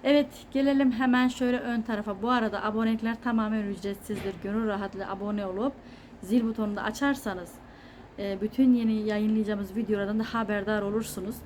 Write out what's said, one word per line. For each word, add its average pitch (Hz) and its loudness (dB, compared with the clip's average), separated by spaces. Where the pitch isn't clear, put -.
Evet, 285 6
gelelim 269 4
hemen 247 4
şöyle 247 0
ön 233 -2
tarafa. 208 -4
Bu 233 0
arada 220 2
abonelikler 226 -2
tamamen 220 0
ücretsizdir. 196 -6
Gönül 214 -2
rahatıyla 196 -4
abone 202 -4
olup 208 -2
zil 226 2
butonunu 220 -2
da 196 -6
açarsanız, 220 -2
e, 196 -4
bütün 254 6
yeni 226 4
yayınlayacağımız 214 0
videolardan 208 0
da 220 0
haberdar 208 -2
olursunuz. 208 -4